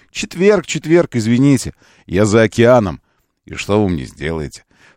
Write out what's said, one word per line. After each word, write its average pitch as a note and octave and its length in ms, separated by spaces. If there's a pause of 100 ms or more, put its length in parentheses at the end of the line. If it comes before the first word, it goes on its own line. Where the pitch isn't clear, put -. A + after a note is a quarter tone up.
(120)
«Четверг, F#3+ 540
четверг, E3 500
извините. A#2+ 580 (320)
Я G2 200
за A2 180
океаном. A2+ 580 (420)
И - 120
что G#2 280
вы G2 60
мне D2 160
сделаете?» D2 580 (340)